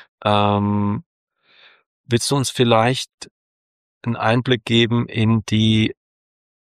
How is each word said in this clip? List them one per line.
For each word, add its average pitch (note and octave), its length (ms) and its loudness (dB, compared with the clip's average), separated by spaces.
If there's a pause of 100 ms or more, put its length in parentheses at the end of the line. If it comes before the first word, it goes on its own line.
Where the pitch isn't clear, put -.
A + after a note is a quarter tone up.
(240)
Ähm, G#2 800 0 (1040)
willst - 240 -2
du C#3+ 60 0
uns C3 140 -2
vielleicht A#2 580 0 (920)
einen A#2 140 -4
Einblick A#2+ 500 -2
geben A#2 420 2
in A2+ 400 0
die, A2 460 2 (800)